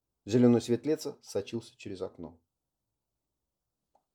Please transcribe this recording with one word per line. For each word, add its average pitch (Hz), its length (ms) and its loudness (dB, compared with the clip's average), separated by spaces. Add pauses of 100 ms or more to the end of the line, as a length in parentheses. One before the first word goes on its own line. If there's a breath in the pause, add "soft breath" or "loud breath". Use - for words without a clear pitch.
(240)
Зелёный 120 360 6
свет 120 260 -2
леса 151 360 -4
сочился - 540 -8
через 98 240 -14
окно. 87 380 -12 (1800)